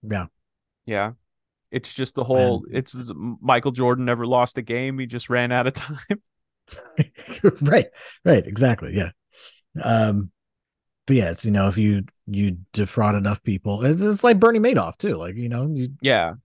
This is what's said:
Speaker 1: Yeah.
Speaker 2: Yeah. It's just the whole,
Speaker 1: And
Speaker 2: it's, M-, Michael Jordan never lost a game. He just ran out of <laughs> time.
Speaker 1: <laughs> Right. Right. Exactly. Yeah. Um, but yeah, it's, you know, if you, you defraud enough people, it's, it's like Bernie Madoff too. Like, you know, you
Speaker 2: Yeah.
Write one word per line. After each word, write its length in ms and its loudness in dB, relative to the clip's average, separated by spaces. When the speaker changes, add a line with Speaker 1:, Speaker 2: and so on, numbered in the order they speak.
Speaker 1:
Yeah. 240 -4
Speaker 2:
Yeah. 280 -4
It's 200 -8
just 220 -6
the 100 -4
whole, 440 2
Speaker 1:
And 100 -8
Speaker 2:
it's, 180 -6
M-, 460 -10
Michael 300 2
Jordan 340 2
never 220 -2
lost 320 0
a 20 -8
game. 380 -6
He 80 -6
just 220 -10
ran 220 0
out 140 2
of 80 -2
<laughs> 0 -
time. 480 -8
Speaker 1:
<laughs> 960 -2
Right. 260 4
Right. 220 4
Exactly. 500 0
Yeah. 140 -2
Um, 500 2
but 80 4
yeah, 160 2
it's, 140 -6
you 60 0
know, 160 4
if 100 0
you, 260 2
you 300 -2
defraud 420 0
enough 260 -2
people, 420 -4
it's, 180 2
it's 220 -2
like 160 6
Bernie 200 6
Madoff 380 0
too. 180 -2
Like, 200 -8
you 140 -6
know, 180 -4
you 220 -4
Speaker 2:
Yeah. 440 2